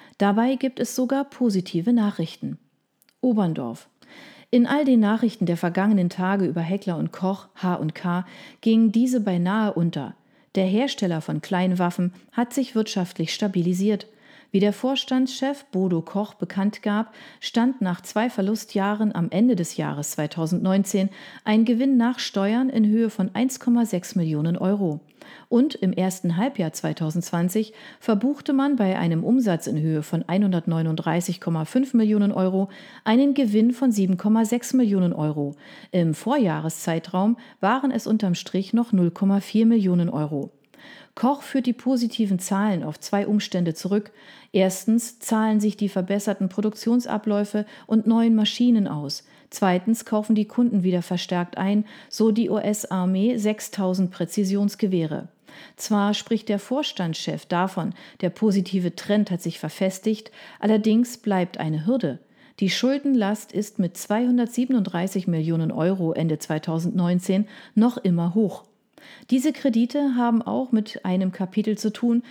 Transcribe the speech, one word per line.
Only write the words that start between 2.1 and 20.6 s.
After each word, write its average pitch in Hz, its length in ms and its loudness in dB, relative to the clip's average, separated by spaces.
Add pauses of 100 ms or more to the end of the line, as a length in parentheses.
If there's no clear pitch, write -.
Oberndorf. 165 680 -2 (640)
In 240 160 6
all 294 160 2
den 262 160 4
Nachrichten 214 460 2
der 170 100 0
vergangenen 185 540 2
Tage 185 360 0
über 170 140 -2
Heckler 170 380 -4
und 156 160 -4
Koch, 190 420 -4
H 180 200 -2
und 156 200 -4
K, 180 300 -4 (340)
ging 226 320 4
diese 247 300 2
beinahe 196 520 0
unter. 160 400 -2 (420)
Der 190 100 2
Hersteller 185 560 0
von 156 200 -4
Kleinwaffen 180 680 0 (220)
hat 240 200 -2
sich 262 220 -4
wirtschaftlich 185 580 -2
stabilisiert. 190 720 0 (440)
Wie 202 80 2
der 208 140 4
Vorstandschef 262 1000 -2
Bodo 185 300 0
Koch 202 340 -6
bekannt 196 480 -4
gab, 214 280 -2 (280)
stand 254 420 -2
nach 180 200 -2
zwei 226 280 -2
Verlustjahren 208 840 -2
am 170 160 -2
Ende 233 240 4
des 170 220 -4
Jahres 147 340 -4
zweitausendneunzehn 185 1000 0 (340)